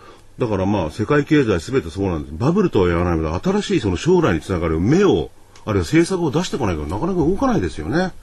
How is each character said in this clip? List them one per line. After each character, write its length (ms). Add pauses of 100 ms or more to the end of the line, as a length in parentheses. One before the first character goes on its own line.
(380)
だ 100
か 100
ら 80
ま 220
あ、 40
世 140
界 180
経 220
済 140
全 220
て 80
そ 120
う 60
な 100
ん 60
で 60
す。 80
バ 140
ブ 120
ル 60
と 120
は 60
言 100
わ 80
な 80
い 20
け 60
ど、 200
新 200
し 160
い 20
そ 100
の 60
将 260
来 120
に 80
つ 100
な 80
が 80
る 140
目 240
を、 240 (380)
あ 40
る 60
い 20
は 40
政 240
策 160
を 60
出 140
し 60
て 80
こ 100
な 60
い 20
と 80
な 160
か 80
な 60
か 60
動 180
か 100
な 100
い 40
で 80
す 80
よ 100
ね。 240 (120)